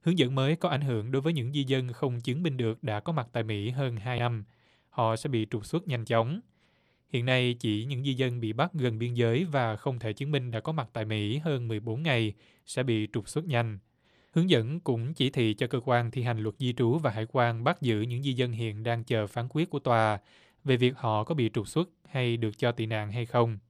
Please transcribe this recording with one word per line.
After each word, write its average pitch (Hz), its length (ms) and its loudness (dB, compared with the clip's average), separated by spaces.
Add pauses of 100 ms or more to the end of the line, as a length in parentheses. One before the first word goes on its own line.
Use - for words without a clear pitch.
Hướng 175 180 0
dẫn 131 160 4
mới 135 220 2
có 180 120 -2
ảnh 160 120 0
hưởng 123 300 -2
đối 135 120 0
với 165 100 0
những 131 200 -2
di 143 120 0
dân 131 240 0
không 123 320 -4
chứng 131 220 -2
minh 147 140 -2
được 113 280 -2
đã 104 160 -2
có 175 120 -6
mặt 131 200 -2
tại 117 100 -2
Mỹ 107 280 -2
hơn 127 260 -2
hai 117 220 -4
năm. 117 260 -2 (460)
Họ 113 260 2
sẽ 147 120 -4
bị 113 220 2
trục 107 160 -6
xuất 175 220 -4
nhanh 120 160 -2
chóng. 117 360 2 (720)
Hiện 120 140 0
nay, 127 340 4
chỉ 107 240 0
những 135 200 -4
di 139 100 0
dân 123 260 0
bị 110 120 -2
bắt 139 220 0
gần 123 240 0
biên 120 160 -2
giới 120 300 4
và 127 320 0
không 127 220 -4
thể 113 140 -4
chứng 139 180 -6
minh 127 200 -2
đã 113 100 -2
có 156 120 -4
mặt 143 200 -4
tại 110 120 -4
Mỹ 107 340 0
hơn 139 300 -2
mười 107 120 -2
bốn 117 220 -4
ngày 117 300 2 (340)
sẽ - 160 -4
bị 110 300 2
trục 110 160 -4
xuất 151 160 -4
nhanh. 117 340 0 (540)
Hướng 180 180 4
dẫn 127 300 2
cũng 123 340 -2
chỉ 127 160 2
thị 113 240 2
cho 123 120 -2
cơ 120 180 -2
quan 120 260 2
thi 123 120 -4
hành 117 160 0
luật 107 200 -2
di 123 140 -2
trú 120 260 2
và 147 120 0
hải 110 220 -4
quan 120 320 2
bắt 170 160 2
giữ 113 200 2
những 123 220 -2
di 139 100 0
dân 123 200 0
hiện 110 300 -4
đang 117 220 -2
chờ 110 220 0
phán 120 240 -6
quyết 156 200 -2
của 143 80 -4
tòa 110 400 4 (460)
về 131 120 4
việc 123 200 4
họ 107 280 0
có 131 100 -4
bị 117 200 2
trục 104 140 -2
xuất 175 200 0 (200)
hay 123 280 0
được 110 220 -2
cho 120 140 2
tị 117 140 -2
nạn 107 260 -4
hay 117 140 -4
không. 113 320 2 (120)